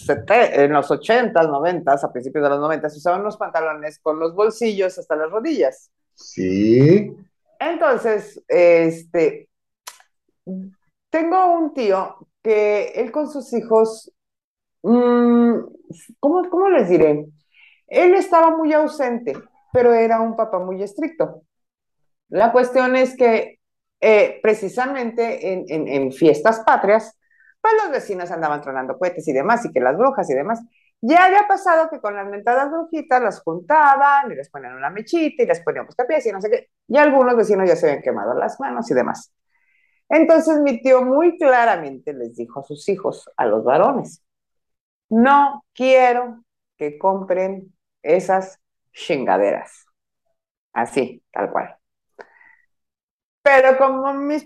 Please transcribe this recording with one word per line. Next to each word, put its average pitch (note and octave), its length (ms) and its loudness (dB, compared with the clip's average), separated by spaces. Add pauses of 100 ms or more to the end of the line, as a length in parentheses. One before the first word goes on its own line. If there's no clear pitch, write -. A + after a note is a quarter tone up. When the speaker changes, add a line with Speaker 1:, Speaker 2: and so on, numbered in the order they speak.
Speaker 1:
sete-, D3+ 600 2
en D3 80 2
los C#3 180 0
ochentas, F#3+ 560 0
noventas, D3+ 560 -2
a - 80 -4
principios C3 320 -6
de C#3+ 60 2
los C#3+ 100 -2
noventas, D3+ 380 -4
usaban F3+ 240 -2
unos G#3 160 -8
pantalones D#3+ 600 -8
con D#3 200 -4
los E3 160 -6
bolsillos G#3 640 -2
hasta E3 180 -8
las D#3 160 -4
rodillas. A3 580 -4 (260)
Speaker 2:
Sí. A#2 1000 2 (440)
Speaker 1:
Entonces, C4 880 -2
este, E3 1000 2 (1600)
tengo E4+ 440 0
un D#4+ 200 -2
tío G3 440 -2 (260)
que G#3 520 0
él A#3 160 -6
con D4 180 -6
sus C#4+ 240 -14
hijos, A3 580 -2 (720)
mm, A#3+ 680 2 (680)
¿cómo, F4 300 0
cómo F#4+ 200 0
les B3+ 200 2
diré? D3+ 360 2 (640)
Él F4+ 280 4
estaba E4 400 4
muy D#4 180 0
ausente, B3+ 600 -2 (400)
pero A#3+ 200 4
era A3+ 280 2
un A3+ 140 -4
papá A3 240 -4
muy F#3 240 -8
estricto. G3+ 600 -6 (880)
La G#3+ 220 0
cuestión B3+ 440 0
es C4 200 0
que, A3+ 440 0 (420)
eh, G#3+ 420 4
precisamente A3+ 1120 -4
en, F#3 160 -8
en, D#3 180 -6
en C3+ 240 -4
fiestas E3 540 2
patrias, A3 520 2 (440)
pues A4 200 2
los F4+ 100 -4
vecinos F#3 400 -8
andaban D3+ 300 -4
tronando C3 360 -8
cohetes F3 300 -6
y D3 60 0
demás, F3 320 0
y D#3 60 -10
que C3 80 -2
las B2+ 180 0
brujas B3+ 320 0
y C#3 60 -2
demás. G#3 260 -6 (400)
Ya E4 240 4
había G4+ 220 4
pasado F4 420 0
que D4 120 -12
con G#3 140 -8
las G3 120 -10
mentadas A#3+ 440 -2
brujitas D#4+ 500 -2
las G#3+ 200 -4
juntaban, C#4 880 2
y D3+ 40 -14
les C#3 140 -14
ponían B2+ 260 -18
una C3+ 140 -8
mechita, B3 540 -4
y - 40 0
les E3 140 0
ponían C3 240 -6
buscapiés, B3+ 400 -4
y G#3+ 60 -4
no F#3+ 100 -10
sé G#3 100 -6
qué, - 180 -4 (180)
y B3+ 100 0
algunos C4 380 4
vecinos F#3+ 320 2
ya E3+ 80 4
se E3 140 0
habían C#3 140 -4
quemado A#2 300 -4
las D#3+ 260 -6
manos B3 320 -8
y - 20 -2
demás. - 400 -4 (760)
Entonces D#4+ 520 2
mi C#4 200 -2
tío B3+ 220 4
muy D#4 340 0
claramente G3 760 0
les A#2+ 220 -12
dijo A#2 240 -12
a C#3 40 -10
sus - 260 -16
hijos, - 480 -6
a B2+ 80 -2
los A2 180 0
varones, F#3 600 0 (840)
"No C#4 540 2 (100)
quiero B3 720 2 (340)
que D3+ 220 -8
compren F#3+ 720 -4 (300)
esas F#3+ 560 -2 (340)
chingaderas". G2+ 920 -2 (880)
Así, A#2+ 580 -4
tal - 200 -6
cual. - 240 -6 (1700)
Pero C4 360 4
como C4+ 360 0
mis C#4+ 320 -6